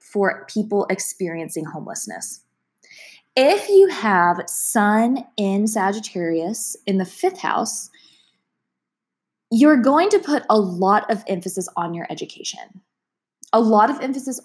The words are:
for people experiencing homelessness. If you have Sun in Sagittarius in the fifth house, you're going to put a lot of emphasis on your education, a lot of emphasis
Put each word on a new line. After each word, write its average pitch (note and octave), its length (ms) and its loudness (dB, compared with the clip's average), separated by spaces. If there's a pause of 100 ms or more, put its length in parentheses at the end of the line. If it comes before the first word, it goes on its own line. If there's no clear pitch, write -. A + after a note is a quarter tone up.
for - 480 -4
people G#3 400 -2
experiencing E3 760 -6
homelessness. - 760 -12 (920)
If D#4 320 2
you G4 200 8
have F#3 600 2
Sun A3+ 800 2 (120)
in G3+ 280 0
Sagittarius G3 1200 -4
in F#3+ 120 0
the F#3 80 0
fifth F#4 340 -4
house, - 500 -4 (1600)
you're C4 320 6
going D4+ 280 4
to G#4 100 4
put D4 320 -2
a G#3+ 80 4
lot F#3 500 0
of G#3 180 -2
emphasis F#3 480 -6
on E3+ 200 -4
your E3+ 160 -8
education, - 680 -14 (680)
a A3+ 80 4
lot A3 300 4
of C#4+ 120 -4
emphasis C4 440 -6